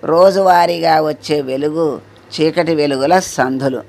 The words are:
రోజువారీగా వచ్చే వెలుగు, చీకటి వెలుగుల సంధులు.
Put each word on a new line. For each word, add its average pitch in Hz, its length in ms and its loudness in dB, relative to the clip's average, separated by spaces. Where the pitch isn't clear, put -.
రోజువారీగా 175 960 2
వచ్చే 151 400 -4
వెలుగు, 143 600 -4
చీకటి 160 340 0
వెలుగుల 147 440 0
సంధులు. 131 720 -4